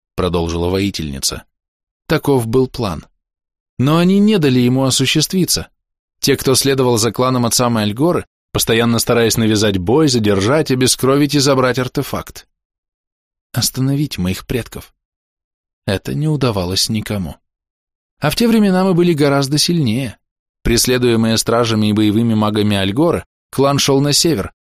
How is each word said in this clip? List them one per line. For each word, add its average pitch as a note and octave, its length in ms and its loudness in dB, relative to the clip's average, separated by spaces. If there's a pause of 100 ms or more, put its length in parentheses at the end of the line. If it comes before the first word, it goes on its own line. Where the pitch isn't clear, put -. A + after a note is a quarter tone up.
(220)
продолжила E2+ 480 -2
воительница. D#2+ 760 -4 (640)
Таков C#3+ 380 0
был B2+ 220 2
план. F#2 380 -6 (720)
Но C#3+ 180 2
они F#3 220 2
не G#3 180 4
дали C#3 220 2
ему B2+ 240 2
осуществиться. C#3 880 -2 (500)
Те, C3+ 180 2
кто C3+ 160 2
следовал B2+ 460 2
за A2 120 0
кланом B2+ 360 0
от A2 80 -2
самой A#2 300 0
Альгоры, B2+ 420 -2 (240)
постоянно A#2 480 0
стараясь A#2 380 0
навязать G#2+ 420 0
бой, C3 300 2
задержать, A2+ 600 0
обескровить C3+ 640 0
и D3 60 2
забрать C3 400 2
артефакт. - 680 -8 (1040)
Остановить C3+ 680 -4
моих F2+ 260 -4
предков. - 480 -8 (920)
Это G#2 260 -4
не D3 140 -2
удавалось A2 600 -2
никому. G#2 500 -6 (840)
А D3 100 0
в - 60 -2
те A#3 120 0
времена G#3 360 2
мы F#3+ 100 2
были F3 200 2
гораздо C#3 440 0
сильнее. C3+ 640 -2 (420)
Преследуемые A#2 760 2
стражами A2+ 500 0
и G#2 60 0
боевыми G#2+ 420 2
магами G#2+ 420 0
Альгоры, G#2 480 -2 (240)
клан C#3 300 0
шел C3+ 220 2
на C#3+ 120 0
север, B2+ 500 -2